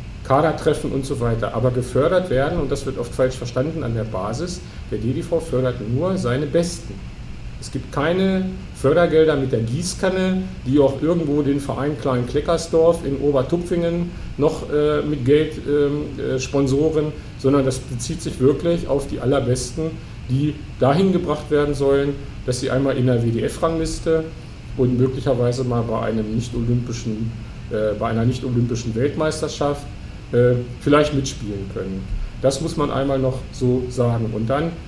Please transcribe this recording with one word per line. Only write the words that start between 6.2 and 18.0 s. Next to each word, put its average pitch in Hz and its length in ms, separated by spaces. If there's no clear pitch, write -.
Besten. 170 480
Es - 120
gibt - 220
keine 185 520
Fördergelder 156 640
mit 127 160
der 110 80
Gießkanne, 185 840
die 139 120
auch 135 220
irgendwo 151 400
den 139 200
Verein 135 380
Klein-Kleckersdorf 160 1080
in 139 120
Obertupfingen 170 960
noch, 151 320
äh, 147 320
mit 147 240
Geld, 147 280
ähm, 147 540
äh, 131 200
sponsoren, 143 640
sondern 135 260
das 127 140
bezieht - 420